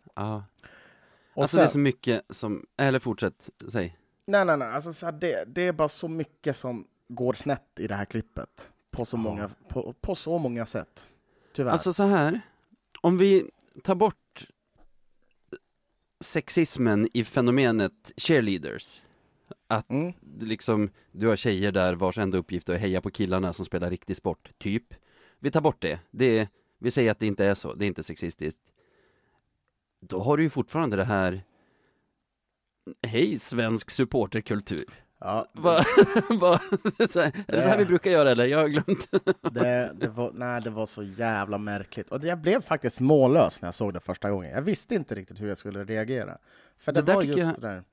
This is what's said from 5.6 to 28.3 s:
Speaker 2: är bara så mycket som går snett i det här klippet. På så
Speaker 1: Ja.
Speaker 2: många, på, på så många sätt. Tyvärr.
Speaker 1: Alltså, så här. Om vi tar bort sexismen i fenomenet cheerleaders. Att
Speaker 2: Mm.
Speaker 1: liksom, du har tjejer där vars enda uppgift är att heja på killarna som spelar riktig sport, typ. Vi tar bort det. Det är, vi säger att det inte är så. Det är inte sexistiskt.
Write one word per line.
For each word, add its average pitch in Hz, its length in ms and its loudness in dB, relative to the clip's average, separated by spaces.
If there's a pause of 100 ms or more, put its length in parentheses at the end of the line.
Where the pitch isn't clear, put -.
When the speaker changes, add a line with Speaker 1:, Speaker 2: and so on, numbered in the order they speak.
Speaker 2:
är 180 60 0
bara 151 160 0
så - 200 -10
mycket 160 480 -6
som 120 280 -8 (240)
går 123 240 -2
snett - 340 -4 (120)
i 95 80 -6
det 101 80 -6
här 101 100 -4
klippet. - 680 -10 (200)
På 120 140 -6
så 120 120 -6
Speaker 1:
Ja. 117 40 -2
Speaker 2:
många, 104 300 -4 (180)
på, - 320 -8
på 190 140 -4
så 170 240 -4
många 120 280 -4
sätt. - 420 -10 (460)
Tyvärr. 127 180 0
Speaker 1:
Alltså, 165 200 2
så 202 100 2
här. 190 380 4 (600)
Om 175 180 4
vi 196 320 6 (340)
tar 196 100 2
bort - 520 -2 (1800)
sexismen 120 880 2
i 117 120 0
fenomenet 120 920 2
cheerleaders. 98 840 -2 (680)
Att 110 220 -2
Speaker 2:
Mm. 156 220 -4 (280)
Speaker 1:
liksom, 110 500 0 (220)
du 101 140 -4
har 110 100 4
tjejer 101 360 0
där 92 220 2
vars 90 240 0
enda 95 200 0
uppgift 87 300 -4
är 90 60 0
att 92 60 -2
heja 95 200 0
på 98 100 -6
killarna 92 420 -2
som 90 120 -8
spelar 87 260 -4
riktig 90 260 -6
sport, - 420 -6
typ. 104 260 -4 (540)
Vi 139 120 -4
tar 160 100 0
bort 151 220 0
det. 82 160 -2 (120)
Det 117 280 2
är, 107 100 0 (300)
vi 120 120 -4
säger 120 200 2
att 104 80 -2
det 110 80 -2
inte 101 200 0
är 98 80 2
så. - 200 -8
Det 98 100 -4
är - 20 0
inte 87 160 -4
sexistiskt. 80 580 -8 (1400)